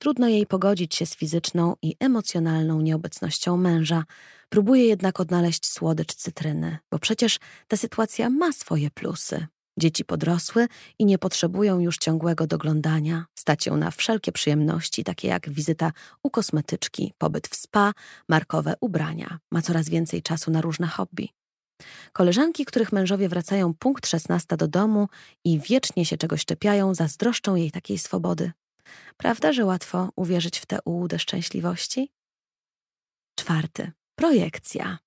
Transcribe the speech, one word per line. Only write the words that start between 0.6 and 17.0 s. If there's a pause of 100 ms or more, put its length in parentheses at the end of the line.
się
z
fizyczną
i
emocjonalną
nieobecnością
męża. (460)
Próbuje
jednak
odnaleźć
słodycz
cytryny, (140)
bo
przecież (280)
ta
sytuacja
ma
swoje
plusy. (320)
Dzieci
podrosły (320)
i
nie
potrzebują
już
ciągłego
doglądania. (140)
Stać
ją
na
wszelkie
przyjemności,
takie
jak
wizyta (320)
u
kosmetyczki,